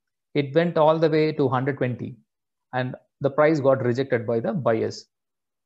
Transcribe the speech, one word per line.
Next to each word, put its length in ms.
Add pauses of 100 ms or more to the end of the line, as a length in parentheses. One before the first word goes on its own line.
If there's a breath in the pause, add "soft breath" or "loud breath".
(340)
It 200
went 220
all 220
the 120
way 220
to 160
hundred 300
twenty, 380 (560)
and 220 (260)
the 100
price 300
got 240
rejected 420
by 140
the 120
buyers. 540 (600)